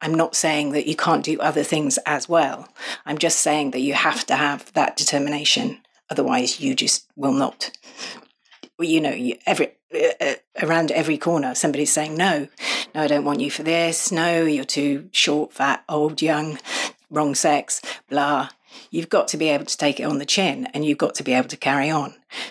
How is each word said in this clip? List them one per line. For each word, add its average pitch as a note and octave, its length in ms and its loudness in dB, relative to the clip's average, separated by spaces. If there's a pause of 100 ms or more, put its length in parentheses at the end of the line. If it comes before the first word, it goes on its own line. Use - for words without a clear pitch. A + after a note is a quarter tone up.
I'm D#3 120 -2
not E3 200 2
saying D3+ 380 0
that D3 160 0
you D#3+ 80 -2
can't D#3 280 2
do D#3 160 -2
other D3+ 220 2
things D3+ 420 0
as C#3+ 240 -2
well. D#3 400 2 (380)
I'm D3 100 -4
just D#3+ 220 2
saying D3 320 2
that B2+ 100 -4
you C#3 140 0
have - 320 0
to - 80 0
have C#3+ 380 0
that - 240 0
determination. D3 840 0 (300)
Otherwise, - 500 0
you C3+ 140 0
just - 400 -2
will C#3 180 0
not. - 380 -2 (1080)
Well, E3+ 120 -2
you D#3+ 120 4
know, D3 120 -2
you, B2 240 -4 (100)
every, G3 260 0 (200)
uh, D#3+ 180 2 (100)
uh, C3+ 140 0 (280)
around D#3+ 300 2
every D#3 260 0
corner, C#3+ 360 0
somebody's C#3+ 380 0
saying, D#3 240 -2
"No, E3 300 2 (480)
no, D#3 80 0
I D3+ 60 2
don't C#3+ 160 2
want C#3+ 160 0
you D3 100 -2
for D3+ 140 -8
this. E3 480 0
No, E3 320 2
you're D3 200 2
too C#3+ 460 -2
short, - 420 2
fat, C3+ 360 0
old, D3+ 340 0
young, D#3 360 0 (520)
wrong D3+ 240 0
sex, - 460 2 (280)
blah." - 420 0 (400)
You've D#3+ 180 -4
got F#3+ 200 2
to - 80 -4
be D#3+ 120 0
able C#3+ 160 2
to - 120 -6
take C#3+ 220 0
it - 60 -6
on C#3+ 140 -2
the C#3+ 60 -6
chin, C#3+ 480 0
and D3+ 120 -2
you've D3 140 2
got - 180 0
to C#3+ 80 -6
be C3 80 0
able B2+ 160 2
to B2 80 -10
carry C#3 340 0
on. D3 240 -2 (360)